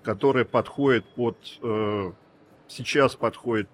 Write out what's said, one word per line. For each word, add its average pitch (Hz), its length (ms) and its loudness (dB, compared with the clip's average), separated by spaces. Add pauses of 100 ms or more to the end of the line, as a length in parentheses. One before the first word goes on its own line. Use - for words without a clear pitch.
которое 123 400 2
подходит 127 640 0 (100)
под, 120 220 -2 (260)
э, 104 480 -2 (560)
сейчас 135 480 2
подходит 110 580 -2